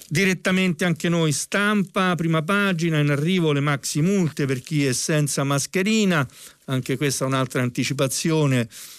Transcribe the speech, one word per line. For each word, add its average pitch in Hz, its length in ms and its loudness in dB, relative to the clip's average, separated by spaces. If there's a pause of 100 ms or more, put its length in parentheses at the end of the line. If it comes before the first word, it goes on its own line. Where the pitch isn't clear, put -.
direttamente 185 760 0
anche 175 240 0
noi. 165 240 2
Stampa, 202 800 0
prima 165 280 0
pagina, 175 560 0
in 147 120 2
arrivo 160 420 2
le 143 80 0
maxi 147 400 -2
multe 170 460 2
per 131 140 -2
chi 143 260 0
è 131 60 2
senza 147 520 -2
mascherina, 185 840 0 (400)
anche 131 300 -2
questa 139 280 -2
è - 20 0
un'altra 131 360 0
anticipazione, 135 1040 0 (300)